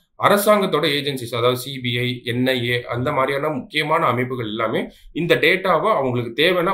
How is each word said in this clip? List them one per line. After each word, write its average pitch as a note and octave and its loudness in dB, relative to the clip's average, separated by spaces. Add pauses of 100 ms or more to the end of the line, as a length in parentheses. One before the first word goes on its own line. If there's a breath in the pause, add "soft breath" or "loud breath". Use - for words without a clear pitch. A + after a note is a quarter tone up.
(220 loud breath)
அரசாங்கத்தோட F#3+ 4
ஏஜென்சிஸ், C#3 -2
அதாவது B2 2
சி C3+ -10
பி A#2+ -2
ஐ, B2 -2
என் B2 0
ஐ B2 0
ஏ, A#2+ -2
அந்த B2 -4
மாதிரியான C#3 0
முக்கியமான D3+ -2
அமைப்புகள் B2 -2
எல்லாமே A2+ -2 (320 loud breath)
இந்த D#3+ 0
டேட்டாவை F3 2
அவங்களுக்கு B2 -2
தேவைன்னா F3 2